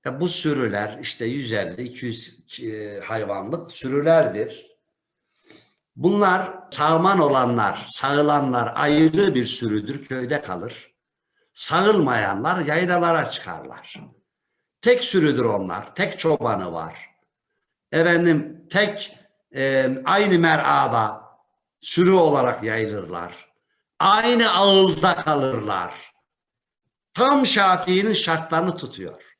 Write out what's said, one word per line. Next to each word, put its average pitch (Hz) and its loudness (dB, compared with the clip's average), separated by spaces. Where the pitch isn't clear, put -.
E, 135 -8
bu 175 -2
sürüler 110 -2
işte - -10
yüz 123 -6
elli, 98 -6
iki 123 -12
yüz, - -10
e, 107 -10
hayvanlık 107 -8
sürülerdir. 156 0
Bunlar 185 0
sağman 165 2
olanlar, 123 0
sağılanlar 139 0
ayrı 156 2
bir 123 0
sürüdür, 107 -4
köyde 131 -6
kalır. - -12
Sağılmayanlar 151 2
yaylalara 170 0
çıkarlar. - -14
Tek 247 2
sürüdür 147 2
onlar, 98 -4
tek 196 -4
çobanı 110 -2
var. 80 -12
Efendim, 165 2
tek, - -2
e, 135 0
aynı 190 4
merada 139 2
sürü 180 2
olarak 139 2
yayılırlar. 101 -6
Aynı 226 4
ağılda 190 4
kalırlar. 110 -4
Tam 269 4
Şafii'nin 190 2
şartlarını 165 -2
tutuyor. - -14